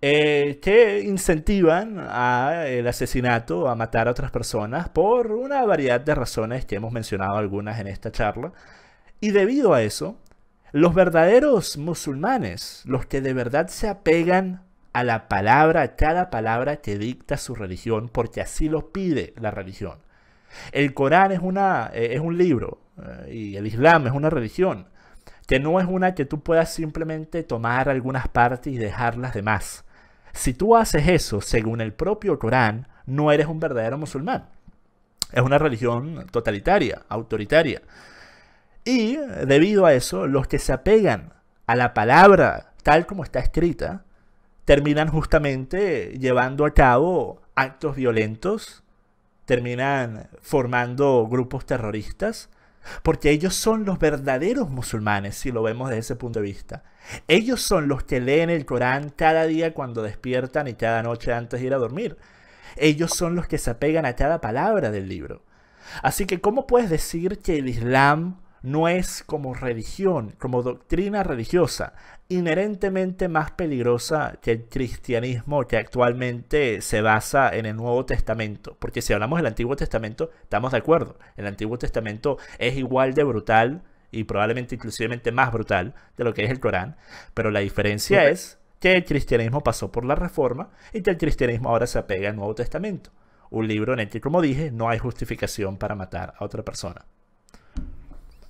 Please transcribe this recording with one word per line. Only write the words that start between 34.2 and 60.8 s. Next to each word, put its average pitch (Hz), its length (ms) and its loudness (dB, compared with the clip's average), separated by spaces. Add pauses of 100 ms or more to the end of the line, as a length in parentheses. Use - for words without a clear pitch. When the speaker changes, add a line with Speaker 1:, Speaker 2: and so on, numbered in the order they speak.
Speaker 1:
Es 123 80 2
una 135 160 4
religión 139 720 -2
totalitaria, 117 800 0
autoritaria. 113 720 0 (1040)
Y, 240 340 0 (280)
debido 180 400 6
a 151 80 10
eso, 170 340 0
los 135 200 0
que 135 120 -2
se 139 140 0
apegan 139 600 2 (340)
a 117 80 2
la 123 180 2
palabra 139 800 6 (100)
tal 160 220 4
como 196 180 -8
está - 160 -6
escrita, 165 640 -2 (600)
terminan 151 460 4
justamente 143 1080 -2
llevando 131 480 2
a 151 80 0
cabo 139 680 4 (140)
actos 135 420 -4
violentos, 117 880 -2 (600)
terminan 123 840 -2 (120)
formando 123 880 2
grupos 123 360 -2
terroristas, 110 840 -6 (540)
porque 151 280 2
ellos 165 240 0
son 220 300 0
los 185 140 -2
verdaderos 151 720 0
musulmanes, 107 640 -4
si 135 160 -6
lo 113 120 -2
vemos 120 260 -4
desde 113 120 -4
ese 117 140 -8
punto 113 240 -6
de 104 60 -2
vista. - 380 -12 (440)
Ellos 220 340 2
son 160 260 0
los 135 160 -2
que 131 160 -2
leen 147 300 2
el 160 160 -2
Corán 131 500 -2
cada 160 300 4
día 160 280 -2
cuando 123 300 -8
despiertan 127 640 -4
y 117 80 -8
cada 113 280 0